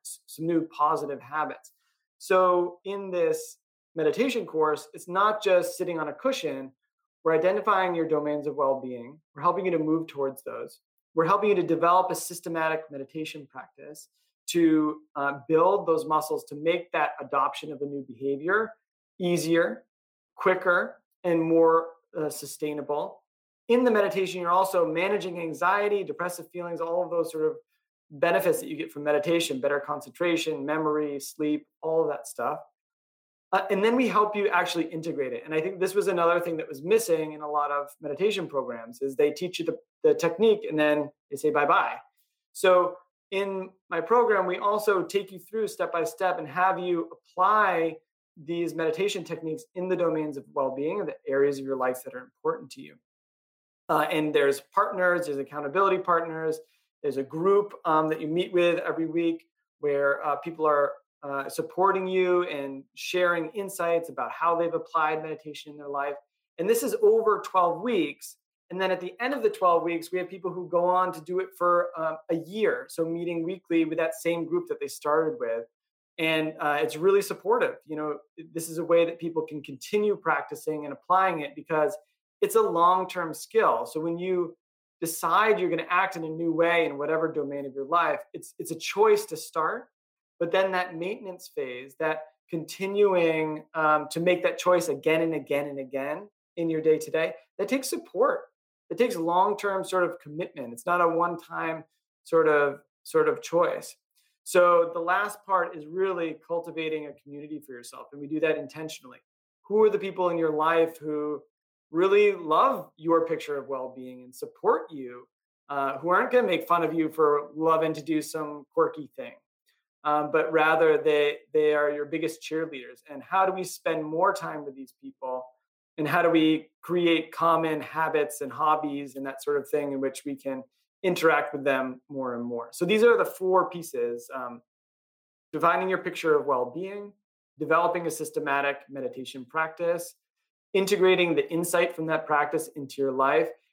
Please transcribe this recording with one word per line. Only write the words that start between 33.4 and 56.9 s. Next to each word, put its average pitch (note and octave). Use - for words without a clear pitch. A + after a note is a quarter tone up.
Uh, F#3+
and G3
then A#3
we B3+
help G#3
you G3+
actually F3
integrate D3
it. A#2
And D#3
I D#3+
think F3+
this F#3
was F#3+
another F3
thing E3+
that D#3
was C#3
missing E3
in D3+
a D3+
lot D3
of C#3+
meditation F3
programs A#2+
is C3+
they D3
teach F3+
you E3
the, E3
the D#3
technique E3+
and D#3
then D3+
they C#3
say, D3+
"Bye-bye." D3+
So F3+
in G3
my E3+
program, G#3+
we F3+
also G3+
take G3
you F#3
through G#3+
step F3+
by E3
step F3+
and D#3
have F3+
you F3
apply F#3
these E3+
meditation E3
techniques D#3+
in F#3
the F3+
domains D#3
of C3+
well-being, C#3+
the C#3+
areas C#3
of C3+
your C3+
life B2+
that B2+
are B2+
important C#3
to C3+
you. D3
Uh, D3+
and D3+
there's C#3
partners, F#3
there's C#3+
accountability D3
partners, D#3+